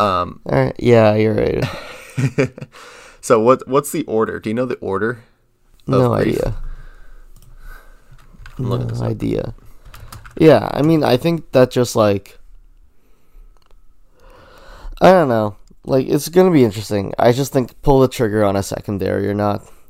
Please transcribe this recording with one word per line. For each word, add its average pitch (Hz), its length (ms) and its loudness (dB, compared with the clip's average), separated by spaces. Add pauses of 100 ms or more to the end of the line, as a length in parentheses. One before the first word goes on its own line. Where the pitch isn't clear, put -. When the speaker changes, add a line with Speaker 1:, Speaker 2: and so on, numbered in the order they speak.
Speaker 1:
Um, 92 460 -2
Speaker 2:
All 135 180 -2
right. 131 140 -6
Yeah, 110 360 4
you're 107 200 2
right. - 300 -2 (520)
Speaker 1:
<laughs> 127 340 -2 (720)
So 120 160 4
what, 123 300 2
what's 139 240 -2
the 160 140 -6
order? 104 340 -4
Do 110 80 -8
you 107 60 -4
know 123 100 -4
the 123 140 -6
order 98 320 -4 (760)
of - 20 -12
Speaker 2:
No 127 280 2
Speaker 1:
grief? - 220 -2
Speaker 2:
idea. - 180 -4 (2000)
Speaker 1:
I'm 123 140 -6
looking 123 160 -4
Speaker 2:
No 113 80 -8
Speaker 1:
this 120 80 -6
up. 117 60 -4
Speaker 2:
idea. 113 460 -4 (840)
Yeah, 156 340 6
I - 80 -4
mean, 156 240 2
I 123 140 2
think 165 340 -4
that 127 180 4
just, 123 240 -2
like, 104 440 0 (2500)
I 175 120 6
don't 170 160 4
know. 107 280 0 (280)
Like, 135 240 0
it's 147 200 -2
gonna 185 220 4
be 147 140 6
interesting. 101 540 -4
I 123 140 4
just 131 200 -2
think 127 300 -4
pull 139 180 4
the 127 80 4
trigger 107 360 0
on 98 120 0
a 98 60 -2
secondary 98 640 -6
or 101 60 -4
not 104 320 -4 (220)